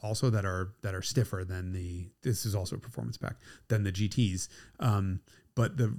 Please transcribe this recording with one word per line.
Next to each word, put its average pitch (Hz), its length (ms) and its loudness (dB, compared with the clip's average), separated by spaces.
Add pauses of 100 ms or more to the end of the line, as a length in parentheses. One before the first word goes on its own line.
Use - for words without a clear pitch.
also 110 280 2
that 107 140 4
are, 92 280 -2 (100)
that 95 120 -2
are 90 80 -4
stiffer 98 420 0
than 92 280 -4
the, 87 360 -6 (140)
this 117 240 -2
is 101 80 -2
also 95 220 -2
a - 20 -6
performance - 400 -8
pack, - 180 -6 (320)
than 107 140 4
the 98 100 0
G 101 160 0
Ts. 95 400 2 (300)
Um, 98 420 2 (360)
but 127 200 2
the 117 220 2